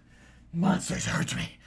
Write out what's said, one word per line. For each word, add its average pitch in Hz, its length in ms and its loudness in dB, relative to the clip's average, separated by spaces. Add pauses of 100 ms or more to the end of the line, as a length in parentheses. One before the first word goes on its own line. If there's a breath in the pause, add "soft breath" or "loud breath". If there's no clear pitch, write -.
(520 soft breath)
monsters 170 540 2
hurt - 300 -2
me! - 300 -4